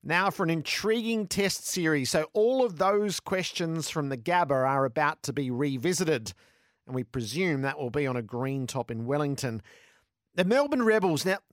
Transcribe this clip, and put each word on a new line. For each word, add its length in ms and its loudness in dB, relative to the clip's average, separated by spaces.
Now 280 2
for 140 -2
an 60 0
intriguing 760 0
test 400 -2
series. 440 0
So 200 0
all 320 2
of 140 -2
those 420 2
questions 720 -4
from 180 -4
the 80 -2
Gabba 360 0
are 340 2
about 380 0
to 100 -6
be 180 -2
revisited, 800 0
and 80 -8
we 80 -4
presume 600 -2
that 140 -4
will 120 -4
be 180 0
on 80 -2
a 60 -2
green 440 -4
top 260 -6
in 140 -6
Wellington. 560 -2
The 100 2
Melbourne 400 2
Rebels, 400 4
now, 140 0